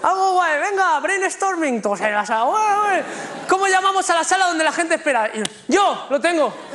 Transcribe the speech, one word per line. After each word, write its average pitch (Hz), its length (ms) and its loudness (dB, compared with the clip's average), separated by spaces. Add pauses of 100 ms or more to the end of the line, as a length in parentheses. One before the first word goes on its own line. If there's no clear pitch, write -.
Algo 381 300 2
guay, 339 280 2
venga, 370 400 0
brainstorming". 339 840 -2
Todos 202 180 -2
en 208 140 0
la 208 100 0
sala, 226 200 -2
"Guay, 415 340 2
guay. 392 240 0 (460)
¿Cómo 381 200 2
llamamos 381 400 2
a 349 60 2
la 320 100 2
sala 381 220 2
donde 320 180 0
la 294 80 2
gente 330 220 -2
espera?". 240 400 0
Y 214 80 -4 (300)
yo, 359 360 2
"Lo 277 120 0
tengo. 320 340 0 (200)